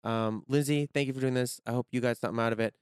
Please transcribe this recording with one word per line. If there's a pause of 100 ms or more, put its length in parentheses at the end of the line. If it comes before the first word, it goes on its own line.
Um,
Lindsay,
thank
you
for
doing
this.
I
hope
you
got
something
out
of
it.